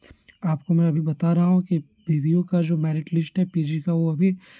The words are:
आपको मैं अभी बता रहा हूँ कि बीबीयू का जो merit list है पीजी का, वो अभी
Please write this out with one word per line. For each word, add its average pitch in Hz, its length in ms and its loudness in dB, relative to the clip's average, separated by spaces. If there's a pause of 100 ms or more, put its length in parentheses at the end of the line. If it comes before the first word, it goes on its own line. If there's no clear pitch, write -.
(460)
आपको 160 280 -2
मैं 170 140 4
अभी 160 140 0
बता 160 320 -2
रहा 175 120 2
हूँ 180 180 2
कि 170 200 -2 (240)
बीबीयू 160 360 2
का 180 180 0
जो 165 160 0
merit 156 360 -4
list 165 260 -2
है 185 60 2
पीजी 160 360 -2
का, 170 120 -2
वो 165 180 0
अभी 185 260 0 (220)